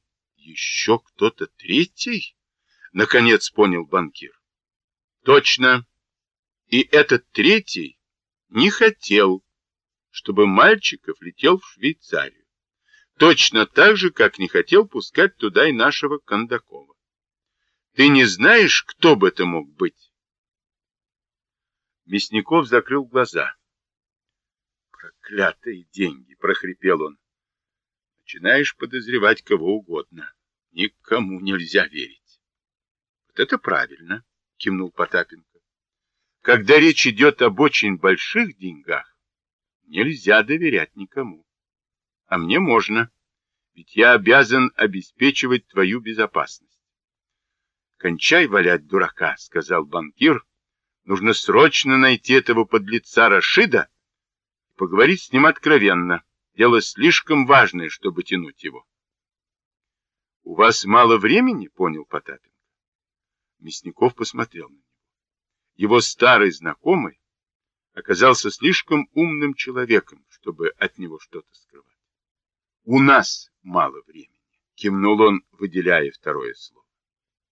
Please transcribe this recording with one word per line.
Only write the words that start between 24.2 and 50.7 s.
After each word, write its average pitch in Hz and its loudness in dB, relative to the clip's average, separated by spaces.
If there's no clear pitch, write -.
«Проклятые 98 -8
деньги!» 69 -10
прохрипел 90 -4
он. 76 -12
«Начинаешь 131 -4
подозревать 117 -2
кого 95 -4
угодно. 82 -14
Никому 95 -10
нельзя 95 -6
верить». - -18
«Вот - -10
это 190 -4
правильно», 82 -8
кивнул 92 -8
Потапенко. 85 -8
«Когда 123 4
речь 156 2
идет 127 2
об 113 0
очень 107 0
больших 98 -2
деньгах, 82 -12
нельзя 107 0
доверять 131 -4
никому. 98 -14
А 92 -6
мне 90 -2
можно, 117 -2
ведь 85 -20
я 117 6
обязан 120 2
обеспечивать 123 -4
твою 98 -2
безопасность». 107 -6
«Кончай 143 0
валять 87 0
дурака», 90 -4
сказал 82 -6
банкир. 85 -4